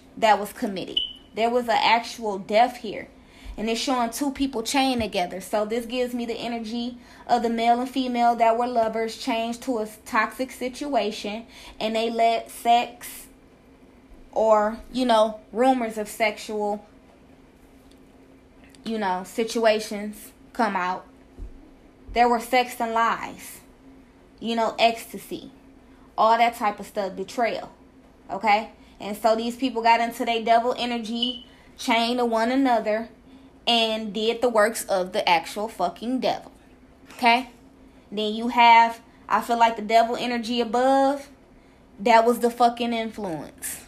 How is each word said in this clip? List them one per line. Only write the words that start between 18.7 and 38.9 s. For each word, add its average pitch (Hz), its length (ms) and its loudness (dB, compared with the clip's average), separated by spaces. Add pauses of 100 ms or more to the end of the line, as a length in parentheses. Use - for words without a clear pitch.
you 220 140 -4
know, 185 260 -2
situations 214 1080 -2 (200)
come 208 240 0
out. 185 300 -4 (1080)
There 240 160 4
were 240 120 2
sex 247 400 -2
and 226 120 -4
lies, 220 680 -4 (800)
you 233 140 -4
know, 226 240 0
ecstasy, 208 720 -2 (680)
all 220 220 6
that 233 160 4
type 208 240 -4
of 202 80 -12
stuff, 190 300 -6
betrayal, 208 560 -4 (580)
okay? 214 400 0 (300)
And 202 160 -8
so 220 200 2
these 233 200 -4
people 226 260 -2
got 233 180 4
into 240 240 -4
their 226 180 -2
devil 233 360 4
energy, 240 680 -6 (300)
chained 233 420 0
to 240 60 2
one 233 280 0
another, 233 560 0 (580)
and 220 460 0
did 226 280 -2
the 254 80 2
works 214 360 2
of 185 280 -2
the 196 160 -2
actual 180 400 0
fucking 220 520 -4
devil, - 320 -4 (600)
okay? 247 380 2 (600)
Then 214 240 -4
you 226 140 -4
have, 233 520 6 (280)